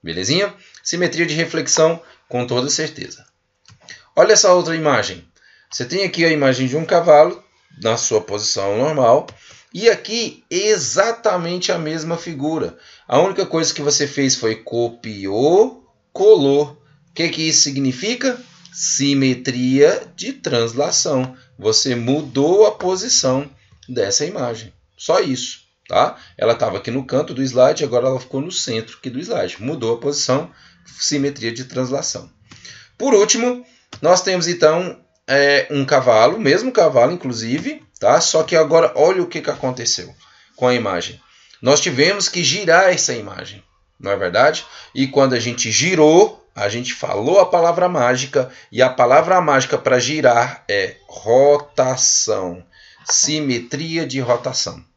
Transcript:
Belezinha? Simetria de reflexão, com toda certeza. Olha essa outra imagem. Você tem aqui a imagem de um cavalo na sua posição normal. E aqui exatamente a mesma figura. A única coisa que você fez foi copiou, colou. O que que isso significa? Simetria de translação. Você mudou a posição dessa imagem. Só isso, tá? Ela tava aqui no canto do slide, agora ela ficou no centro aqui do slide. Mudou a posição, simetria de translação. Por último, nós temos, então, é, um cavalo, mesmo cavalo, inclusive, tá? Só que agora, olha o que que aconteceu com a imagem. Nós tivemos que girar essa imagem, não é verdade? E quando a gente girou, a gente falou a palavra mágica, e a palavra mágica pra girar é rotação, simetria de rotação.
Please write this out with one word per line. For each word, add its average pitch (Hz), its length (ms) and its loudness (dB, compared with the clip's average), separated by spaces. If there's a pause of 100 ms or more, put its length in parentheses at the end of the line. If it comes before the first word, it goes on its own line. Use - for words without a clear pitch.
Belezinha? 127 500 -4 (320)
Simetria 170 440 -4
de 151 80 -6
reflexão, 165 640 0 (260)
com 123 200 -6
toda 123 220 -2
certeza. - 580 -8 (880)
Olha 202 180 6
essa 208 200 4
outra 165 220 0
imagem. 120 480 -2 (460)
Você - 160 -8
tem 196 180 -4
aqui 175 220 -2
a 160 60 4
imagem 131 360 0
de 127 80 -4
um 160 100 -4
cavalo 165 580 4 (360)
na 113 160 0
sua 110 260 0
posição 101 560 -4
normal. 135 500 2 (440)
E 202 160 0
aqui 214 640 -2
exatamente 185 1200 -2
a 175 60 -2
mesma 160 400 -6
figura. 156 580 -6 (320)
A 127 120 2
única 190 260 0
coisa 160 260 -2
que 156 120 -10
você 143 240 0
fez 135 280 -2
foi 110 200 -2
copiou, 117 1300 -2 (240)
colou. 147 680 4 (280)
O - 40 -20
que 165 160 -2
que 160 180 -4
isso 156 140 2
significa? 170 760 -2 (420)
Simetria 135 1300 0 (120)
de 240 160 -10
translação. 131 1000 -2 (240)
Você 110 380 0
mudou 139 680 2
a 208 60 4
posição 147 760 -2 (380)
dessa 110 380 -2
imagem. 120 480 -8 (240)
Só 180 240 0
isso, - 380 -6 (280)
tá? 120 300 0 (200)
Ela 113 160 0
tava 104 260 -4
aqui - 120 -8
no 127 140 -6
canto 139 280 -4
do 131 80 -6
slide, 135 440 2
agora 123 220 0
ela 131 120 -2
ficou 135 220 -8
no 175 100 -8
centro - 460 -8
aqui 135 120 -12
do 120 80 -10
slide. 135 440 -6
Mudou 120 340 -4
a - 20 -12
posição, 139 540 -2 (480)
simetria 135 540 -4
de 127 100 -12
translação. 127 680 -6 (680)
Por 269 160 2
último, 247 520 2 (360)
nós 180 200 4
temos, 185 240 -2
então, 170 540 0 (260)
é, 139 460 2
um 139 140 0
cavalo, 123 520 4
mesmo 208 320 2
cavalo, 156 440 4
inclusive, 143 680 -8 (160)
tá? 131 220 2
Só 160 240 0
que 165 140 0
agora, 160 380 4
olha 180 280 4
o 170 40 -4
que 165 120 -8
que 147 100 -6
aconteceu 123 640 -6 (400)
com 123 140 0
a 123 80 4
imagem. 98 420 -4 (440)
Nós 139 180 4
tivemos 170 480 0
que 175 160 -4
girar 180 460 2
essa 165 240 -2
imagem, 101 500 -14 (340)
não 101 140 -6
é 98 60 0
verdade? 101 480 0 (280)
E 135 140 -2
quando 135 240 0
a 120 80 -2
gente 117 320 -6
girou, 160 680 4 (140)
a 101 140 -4
gente 120 240 -8
falou 143 480 0
a 185 40 6
palavra 175 440 0
mágica, 127 600 -2 (220)
e 110 100 0
a 127 80 6
palavra 160 520 4
mágica 139 360 0
pra 127 220 2
girar 127 680 0
é 98 260 -4 (100)
rotação, 127 1600 0 (400)
simetria 151 1000 -4
de 131 160 -6
rotação. 117 600 -4 (160)